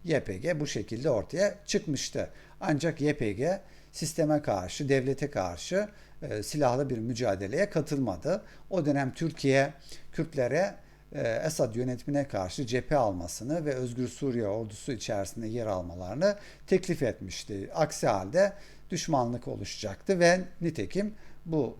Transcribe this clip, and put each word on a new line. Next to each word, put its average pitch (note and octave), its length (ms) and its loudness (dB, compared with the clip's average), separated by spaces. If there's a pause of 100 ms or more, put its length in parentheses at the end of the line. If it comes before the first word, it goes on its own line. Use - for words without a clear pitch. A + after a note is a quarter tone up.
Y D#3 200 2
P F#2+ 140 -6
G D#3 220 0
bu D3 60 0
şekilde A#2+ 440 -2
ortaya A#2 440 2 (120)
çıkmıştı. - 640 -2 (300)
Ancak C#3+ 400 0
Y D3 160 4
P A2 160 0
G D#3+ 280 0 (320)
sisteme D3+ 500 2
karşı, G#2 460 0
devlete C3+ 420 2
karşı, G#2+ 580 -2 (340)
e, A2 200 -4
silahlı C3+ 480 2
bir A#2+ 80 0
mücadeleye A2+ 720 0
katılmadı. C#3+ 720 0 (280)
O F3+ 160 0
dönem C#3 280 2
Türkiye, C#3 580 4 (400)
Kürtlere, D#3+ 600 0 (380)
e, - 80 -6 (260)
Esad C3+ 280 0
yönetimine C3 540 0
karşı G2 380 -2
cephe B2 300 2
almasını A2 680 0
ve C#3+ 100 0
Özgür B2 340 -2
Suriye A#2+ 380 -2
ordusu G#2+ 460 -4
içerisinde G#2+ 540 -4
yer A2+ 200 -2
almalarını F#2 720 0 (300)
teklif F#3 360 2
etmişti. G2 720 -4
Aksi D#3+ 320 2
halde A#2+ 460 4 (380)
düşmanlık B2 580 0
oluşacaktı G#2+ 720 -2
ve F3 200 8 (200)
nitekim E3+ 540 0 (320)
bu D3 340 0